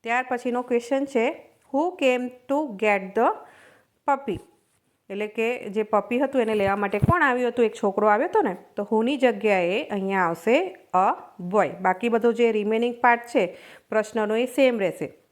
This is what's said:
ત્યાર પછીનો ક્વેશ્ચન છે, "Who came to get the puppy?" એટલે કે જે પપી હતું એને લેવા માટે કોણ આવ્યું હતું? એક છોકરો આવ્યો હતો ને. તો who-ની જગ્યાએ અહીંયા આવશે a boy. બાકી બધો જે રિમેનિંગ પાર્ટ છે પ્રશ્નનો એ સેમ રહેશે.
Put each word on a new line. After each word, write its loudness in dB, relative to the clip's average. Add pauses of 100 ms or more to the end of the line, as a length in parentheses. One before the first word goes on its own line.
ત્યાર -2
પછીનો -2
ક્વેશ્ચન -2
છે, -2 (240)
"Who -2
came 2
to -6
get 2 (180)
the 4 (800)
puppy?" -2 (720)
એટલે -6
કે -4
જે -2
પપી 0
હતું 0
એને 0
લેવા 2
માટે -2
કોણ 4
આવ્યું 2
હતું? 0
એક 0
છોકરો 0
આવ્યો 4
હતો 2
ને. -2 (200)
તો -6
who-ની 2
જગ્યાએ 2
અહીંયા -2
આવશે 0 (180)
a 4 (440)
boy. 4
બાકી -2
બધો 2
જે 2
રિમેનિંગ -2
પાર્ટ 4
છે -2 (320)
પ્રશ્નનો -2
એ 0
સેમ 2
રહેશે. -4 (200)